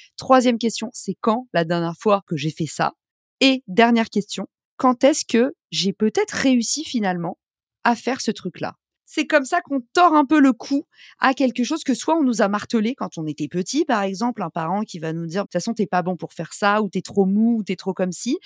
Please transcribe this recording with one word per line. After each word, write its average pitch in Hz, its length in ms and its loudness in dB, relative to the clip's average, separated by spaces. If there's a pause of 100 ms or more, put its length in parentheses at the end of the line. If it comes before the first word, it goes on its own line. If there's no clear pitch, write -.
(160)
Troisième 247 420 4
question, 220 360 -4
c'est - 260 -8
quand 240 320 -2
la 170 140 0
dernière 170 340 -2
fois 202 260 2
que 160 120 -4
j'ai 143 140 -2
fait 156 160 -6
ça ? - 260 -4 (480)
Et 262 260 2
dernière 226 420 2
question, - 380 -4 (300)
quand 254 260 2
est-ce 294 220 4
que 247 320 0 (140)
j'ai 170 200 -2
peut-être 220 400 0
réussi 262 540 0
finalement 180 520 -4 (460)
à 240 140 4
faire 254 240 -4
ce 226 100 0
truc-là ? 160 440 -8 (300)
C'est - 220 -4
comme 302 160 4
ça 349 160 -2
qu'on 277 220 -4 (100)
tord 349 220 6
un 302 100 6
peu 302 160 4
le 269 140 6
cou 277 320 -4 (340)
à 262 140 2
quelque 247 320 0
chose 302 180 -4
que 247 120 0
soit 311 200 0
on 330 80 2
nous 233 180 2
a 202 60 4
martelé 214 480 -2
quand - 220 -10
on 156 100 -6
était 147 220 -6
petit, 190 340 -2
par 214 200 0
exemple, 196 380 -4
un 170 80 -4
parent 175 340 -4
qui 190 160 -10
va 160 120 -6
nous 165 140 -6
dire, « 165 180 -4
De 190 40 -10
toute - 40 -20
façon, 196 220 -4
t'es 202 120 -2
pas 180 160 -2
bon 175 140 -4
pour 160 160 -12
faire - 220 -10
ça, 208 280 0
ou 208 60 -2
t'es 180 140 -6
trop 202 240 0
mou, 220 320 2
ou 214 60 -4
t'es 185 120 -4
trop 185 180 -6
comme 180 200 -2
ci », 254 320 -4